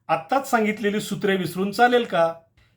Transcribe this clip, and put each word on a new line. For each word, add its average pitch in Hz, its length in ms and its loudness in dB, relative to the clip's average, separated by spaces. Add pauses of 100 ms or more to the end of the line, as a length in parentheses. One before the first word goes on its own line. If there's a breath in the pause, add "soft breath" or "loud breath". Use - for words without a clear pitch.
आत्ताच 254 420 -2
सांगितलेली 208 500 0
सूत्रे 196 360 -2
विसरून 185 340 -2
चालेल 240 340 4
का? 165 280 0 (440)